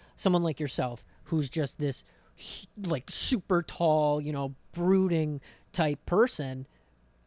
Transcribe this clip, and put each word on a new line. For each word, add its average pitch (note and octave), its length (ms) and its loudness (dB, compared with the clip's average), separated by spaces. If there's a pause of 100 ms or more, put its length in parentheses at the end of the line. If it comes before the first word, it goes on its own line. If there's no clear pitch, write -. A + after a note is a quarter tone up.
(160)
someone F3+ 260 2
like D#3+ 180 -2
yourself B2+ 440 -4 (200)
who's D3+ 260 0
just D3+ 280 -4
this C#3+ 260 -4 (320)
hu-, - 300 -10 (220)
like, C#3 220 -4
super F#3 520 0
tall, D3+ 580 2
you D3 120 -4
know, C#3 220 -4 (180)
brooding E3+ 680 2 (320)
type D3+ 340 0
person, C#3 600 0 (600)